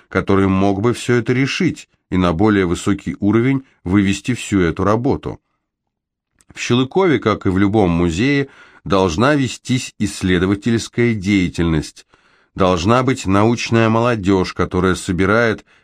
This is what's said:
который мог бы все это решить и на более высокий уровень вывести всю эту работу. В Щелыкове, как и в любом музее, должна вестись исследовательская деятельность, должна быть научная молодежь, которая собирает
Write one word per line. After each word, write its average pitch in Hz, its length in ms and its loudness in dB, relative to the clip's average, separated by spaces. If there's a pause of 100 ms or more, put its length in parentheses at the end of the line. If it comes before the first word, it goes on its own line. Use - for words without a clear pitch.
который 98 380 0
мог 98 340 2
бы 117 120 0
все 120 220 -2
это 120 180 -2
решить 135 560 -2 (220)
и 90 60 0
на 90 160 2
более 98 340 2
высокий 87 520 -4
уровень 117 440 0 (200)
вывести 98 520 0
всю - 240 -2
эту 85 240 0
работу. 101 560 -2 (1120)
В - 60 -20
Щелыкове, 131 580 0
как 104 300 -2
и - 20 0
в 92 80 0
любом 101 320 2
музее, 90 600 0 (360)
должна 95 480 2
вестись 127 640 -4
исследовательская 101 1160 0
деятельность, 87 920 -2 (480)
должна 92 480 2
быть 127 240 -2
научная 113 640 2
молодежь, 107 640 0
которая 92 400 0
собирает 98 720 -2 (180)